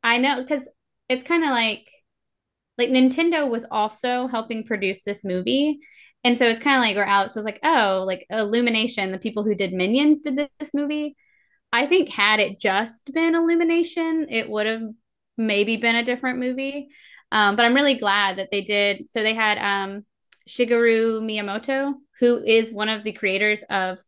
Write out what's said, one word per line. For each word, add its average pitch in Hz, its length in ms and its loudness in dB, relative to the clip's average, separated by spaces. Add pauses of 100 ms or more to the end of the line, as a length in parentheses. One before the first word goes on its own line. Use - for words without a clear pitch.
I 233 160 2
know, 262 260 0
'cause 277 240 -4 (400)
it's 254 160 -4
kinda 330 260 0
like, 226 380 -2 (880)
like, 240 120 0
Nintendo 285 600 2
was 226 200 -6
also 247 580 -2
helping 226 360 -6
produce 196 400 -4
this 202 200 -8
movie. 247 560 0 (440)
And 240 140 4
so 247 100 4
it's 226 120 0
kinda 269 200 2
like 214 160 2
where 202 100 0
Alex 202 300 2
was 214 100 -6
like, 208 180 -8
"Oh, 208 420 2
like, 185 240 -6
Illumination, 220 840 0
the 185 60 -6
people 208 260 -4
who 214 120 0
did 185 180 -4
Minions 269 460 2
did 285 160 -4 (240)
this 294 140 -12
movie." 294 420 -4 (560)
I 240 140 2
think 349 240 2
had 214 300 2
it 196 200 -2
just 220 540 -2
been 330 220 2
Illumination, 330 920 0
it 220 200 -2
would 214 160 -2
have 226 160 -4 (560)
maybe 220 400 0
been 233 180 2
a 233 80 0
different 254 360 -4
movie. 269 480 -6 (440)
Um, 208 240 4
but 233 100 6
I'm 240 80 4
really 277 220 4
glad 196 420 0
that 196 140 -6
they 202 100 -2
did. 202 480 -2
So 220 120 -4
they 220 120 0
had, 214 240 0
um, 196 480 -4 (420)
Shigeru 226 720 2
Miyamoto, 220 720 -4 (260)
who 240 240 2
is 226 280 2
one 214 180 -4
of 214 140 -6
the 214 80 -6
creators 208 580 -2
of 185 380 -2